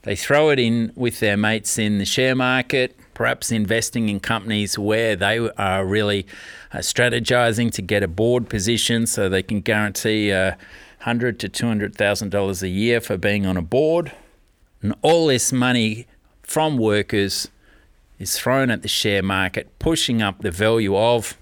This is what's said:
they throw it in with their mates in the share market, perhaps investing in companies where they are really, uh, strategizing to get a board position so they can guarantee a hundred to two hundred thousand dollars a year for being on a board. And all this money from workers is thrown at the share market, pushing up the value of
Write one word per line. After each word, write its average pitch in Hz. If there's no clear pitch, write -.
they 104
throw 147
it 135
in 117
with 120
their 104
mates 107
in 104
the 98
share 131
market, 127
perhaps 120
investing 113
in 101
companies 104
where 107
they 101
are 98
really, 101
uh, -
strategizing 120
to 104
get 101
a 90
board 113
position 113
so 101
they 95
can 104
guarantee 107
a 95
hundred 120
to 101
two -
hundred 104
thousand 101
dollars 98
a 95
year 110
for 104
being 101
on 92
a 87
board. 156
And 104
all 165
this 131
money 120
from 156
workers 104
is -
thrown 131
at 110
the 107
share 101
market, 95
pushing 135
up 98
the 101
value 104
of 117